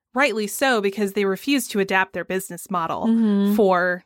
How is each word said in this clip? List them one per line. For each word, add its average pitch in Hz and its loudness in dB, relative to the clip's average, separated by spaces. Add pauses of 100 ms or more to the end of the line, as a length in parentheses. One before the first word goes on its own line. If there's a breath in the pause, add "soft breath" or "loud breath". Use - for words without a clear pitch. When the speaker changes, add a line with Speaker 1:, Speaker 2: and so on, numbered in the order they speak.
(140)
Speaker 1:
rightly 220 0
so, 247 0
because 202 -2
they 202 0
refuse 233 0
to 208 -2
adapt 190 0
their 175 -8
business 180 -8
model 170 -4
Speaker 2:
Mm-hmm. 208 2
Speaker 1:
for 180 2